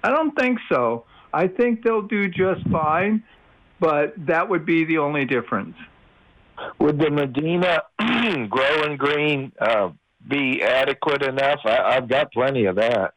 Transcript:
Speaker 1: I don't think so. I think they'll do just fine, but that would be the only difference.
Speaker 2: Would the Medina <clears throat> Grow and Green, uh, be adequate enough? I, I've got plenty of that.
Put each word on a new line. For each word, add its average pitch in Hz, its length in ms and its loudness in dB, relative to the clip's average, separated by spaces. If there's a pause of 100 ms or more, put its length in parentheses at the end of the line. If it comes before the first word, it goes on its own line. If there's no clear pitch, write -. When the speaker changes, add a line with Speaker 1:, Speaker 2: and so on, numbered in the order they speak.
Speaker 1:
I 214 60 0
don't 302 280 0
think 254 220 0 (100)
so. 120 360 0 (280)
I 170 140 2
think 226 360 0
they'll 226 180 2
do 202 260 -2
just 180 420 -2
fine, 175 540 0 (560)
but 151 340 2 (140)
that 175 220 2
would 170 160 0
be 165 180 2
the 160 140 0
only 147 280 0
difference. 120 500 -4 (1040)
Speaker 2:
Would 147 200 2
the 156 100 2
Medina 156 720 0 (160)
<clears throat> 220 520 -2
Grow 139 340 0
and 147 160 -4
Green, 143 600 0
uh, 107 300 2 (380)
be 135 340 -2
adequate 139 600 0
enough? 135 420 0
I, 113 300 2
I've 127 120 0
got 139 240 0
plenty 127 340 2
of 92 100 0
that. 107 420 0